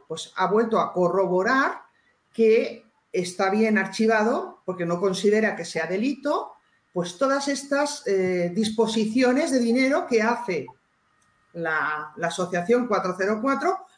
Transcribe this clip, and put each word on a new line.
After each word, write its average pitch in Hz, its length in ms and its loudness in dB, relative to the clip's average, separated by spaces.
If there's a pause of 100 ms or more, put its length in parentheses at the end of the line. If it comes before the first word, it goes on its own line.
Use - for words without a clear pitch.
pues - 300 -10
ha 185 100 2
vuelto 214 320 2
a - 140 -2
corroborar 185 880 2 (520)
que 226 520 2 (260)
está 185 380 -2
bien 214 280 4
archivado, 220 880 0
porque 175 200 -4
no 175 160 -2
considera 208 560 2
que - 80 -10
sea 160 200 -4
delito, 262 680 -4 (400)
pues 175 240 -4
todas 277 320 0
estas, 285 580 -2
eh, 185 480 0
disposiciones 226 960 0
de 262 80 2
dinero 262 480 2
que 226 140 2
hace 214 440 -2 (880)
la, 156 640 -4
la 170 120 -4
Asociación 180 600 0
cuatro 185 300 -2
cero 208 240 -2
cuatro, 277 380 -2 (180)